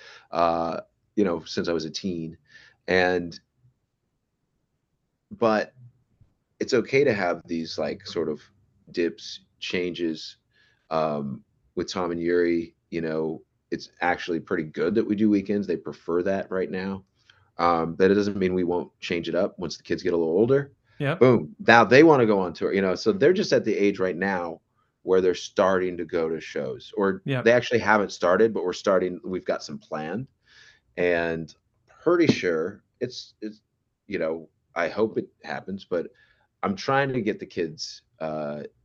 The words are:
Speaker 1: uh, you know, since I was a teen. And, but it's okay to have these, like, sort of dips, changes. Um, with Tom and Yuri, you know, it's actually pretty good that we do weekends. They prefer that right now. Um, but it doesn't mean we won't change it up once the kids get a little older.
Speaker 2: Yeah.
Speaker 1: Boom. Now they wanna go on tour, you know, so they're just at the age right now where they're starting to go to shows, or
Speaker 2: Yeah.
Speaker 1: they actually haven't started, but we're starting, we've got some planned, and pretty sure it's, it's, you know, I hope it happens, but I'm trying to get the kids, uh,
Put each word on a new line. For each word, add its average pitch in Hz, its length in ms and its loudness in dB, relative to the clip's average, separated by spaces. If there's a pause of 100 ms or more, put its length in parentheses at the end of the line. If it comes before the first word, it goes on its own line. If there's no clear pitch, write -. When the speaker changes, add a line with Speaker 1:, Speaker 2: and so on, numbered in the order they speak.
(320)
Speaker 1:
uh, 82 480 0 (380)
you 104 80 2
know, 85 180 -2
since 90 240 -6
I 85 60 0
was 80 100 -2
a 78 80 -10
teen. 82 460 -8 (500)
And, 90 500 0 (1900)
but 107 440 0 (880)
it's 107 120 -2
okay 135 300 4
to 131 100 2
have 87 320 -2
these, 82 320 -8
like, 76 300 -6
sort 80 220 -4
of 73 120 -8 (500)
dips, - 500 -6 (180)
changes. 85 800 -6 (520)
Um, 73 540 -4 (320)
with 87 140 -4
Tom 87 220 -4
and 85 100 -6
Yuri, 85 540 0 (140)
you 85 120 -6
know, 80 400 -4 (300)
it's 85 200 -8 (100)
actually 87 400 -2
pretty 85 220 -4
good 78 320 -2
that 113 120 2
we 104 80 0
do 107 140 2
weekends. 101 360 0
They 85 120 -2
prefer 85 460 -4
that 95 280 -4
right 92 180 -2
now. 95 360 -8 (520)
Um, 82 380 0
but 95 160 6
it 101 40 6
doesn't 101 220 2
mean 92 160 2
we 90 120 0
won't 87 340 -2
change 85 300 -4
it 82 60 -2
up 92 220 -2
once 85 200 -8
the - 60 -20
kids 85 200 -4
get 90 100 -2
a 85 40 2
little 80 200 0
older. 135 360 2 (260)
Speaker 2:
Yeah. 143 160 -2
Speaker 1:
Boom. 113 400 4 (100)
Now 113 200 8
they 127 180 10
wanna 143 220 8
go 104 140 4
on 90 140 -2
tour, 82 200 -2
you 98 80 2
know, 92 140 2
so 107 180 0
they're 135 200 4
just 185 200 -2
at 113 100 4
the 101 120 -2
age 98 240 2
right 92 180 -2
now 87 420 -4 (440)
where 92 180 4
they're 90 120 4
starting 92 640 0
to 87 80 -8
go 82 240 -2
to 80 120 -4
shows, 65 560 -8
or 98 280 0
Speaker 2:
Yeah. 131 160 -2
Speaker 1:
they 113 120 6
actually 120 260 0
haven't 101 320 2
started, 107 420 2
but 90 120 -4
we're 87 80 -2
starting, 92 500 0
we've 92 220 -6
got 80 180 -4
some 73 160 -12
planned, 80 480 -8 (720)
and 85 580 -2 (480)
pretty 170 280 4
sure 87 520 -2 (160)
it's, - 420 -10
it's, 107 200 -14 (460)
you 95 120 -6
know, 80 300 -6 (260)
I 85 140 0
hope 107 280 -2
it - 100 -4 (160)
happens, 95 420 -10
but 85 220 -4 (560)
I'm 196 120 -2
trying 139 380 -2
to 127 80 -2
get 98 180 -4
the 90 60 -12
kids, - 580 -8 (160)
uh, 73 440 -8 (220)